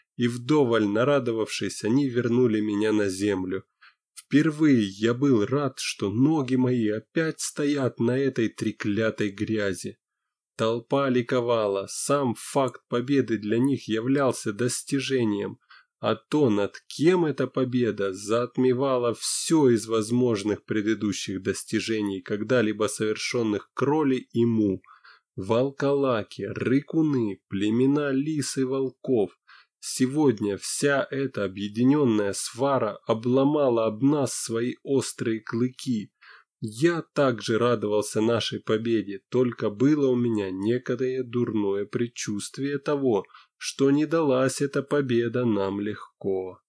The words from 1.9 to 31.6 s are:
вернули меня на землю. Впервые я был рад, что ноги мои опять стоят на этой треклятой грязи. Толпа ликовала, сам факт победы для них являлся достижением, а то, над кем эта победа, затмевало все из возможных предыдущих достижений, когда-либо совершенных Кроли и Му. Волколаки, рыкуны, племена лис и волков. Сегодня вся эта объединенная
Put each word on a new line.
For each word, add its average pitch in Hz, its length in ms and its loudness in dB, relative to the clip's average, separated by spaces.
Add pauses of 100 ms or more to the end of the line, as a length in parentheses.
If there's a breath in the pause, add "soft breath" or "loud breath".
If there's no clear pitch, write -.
вернули 120 540 2
меня 107 320 0
на 104 160 2
землю. 95 540 -2 (500 soft breath)
Впервые 151 720 2
я 104 320 0
был 127 280 4
рад, 135 360 -2
что - 320 -4
ноги 131 440 2
мои 123 340 2
опять 151 520 -4
стоят 143 580 -2
на 120 160 2
этой 131 340 0
треклятой 107 840 -2
грязи. 101 680 -4 (580)
Толпа 120 540 0
ликовала, 117 800 0
сам 139 480 -2
факт - 520 -4
победы 120 500 0
для 107 180 -2
них 131 300 0
являлся 117 640 -2
достижением, 120 1040 -2 (420 soft breath)
а 110 140 0
то, 139 380 2
над 101 340 0
кем 170 400 2
эта 135 220 -2
победа, 117 680 -2
затмевало 123 1000 0
все - 540 2
из 110 180 2
возможных 110 760 0
предыдущих 104 800 -2
достижений, 101 800 -4
когда-либо 107 640 0
совершенных 107 880 -2
Кроли 139 580 0
и 117 140 2
Му. 107 380 2 (520 loud breath)
Волколаки, 127 1080 -2
рыкуны, 120 1040 0
племена 131 640 2
лис 143 460 -4
и 131 60 0
волков. 127 760 -2 (440 loud breath)
Сегодня 123 760 0
вся 143 540 -2
эта 135 320 -4
объединенная 104 880 2